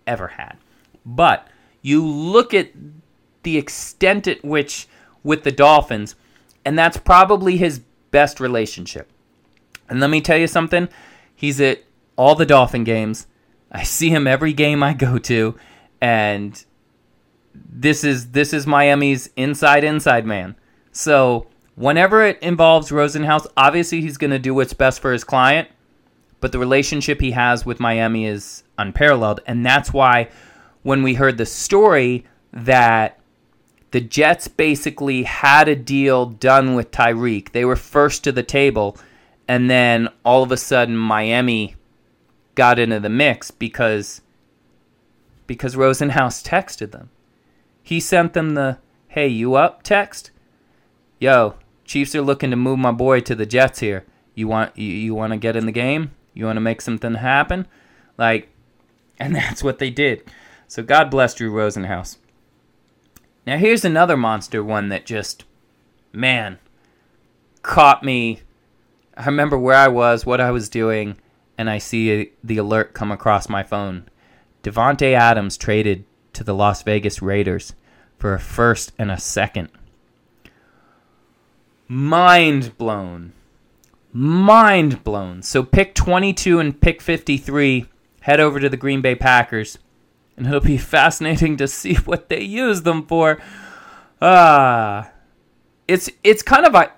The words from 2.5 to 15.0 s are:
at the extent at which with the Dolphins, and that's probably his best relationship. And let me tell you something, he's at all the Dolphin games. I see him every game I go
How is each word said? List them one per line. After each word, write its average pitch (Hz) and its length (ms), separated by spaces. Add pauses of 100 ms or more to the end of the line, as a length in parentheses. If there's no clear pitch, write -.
at 190 160 (720)
the 160 160
extent 185 720
at - 160
which 143 420 (360)
with 151 200
the 139 100
Dolphins, 139 640 (500)
and 147 140
that's 165 180
probably 185 600
his 165 240 (300)
best 147 280
relationship. 110 720 (760)
And 123 140
let 139 80
me 156 140
tell 160 160
you 165 80
something, 175 420 (460)
he's 143 260
at 135 240 (320)
all 135 180
the 156 120
Dolphin 127 380
games. 110 420 (440)
I 87 120
see - 260
him 156 180
every 139 280
game 147 280
I 143 120
go 127 240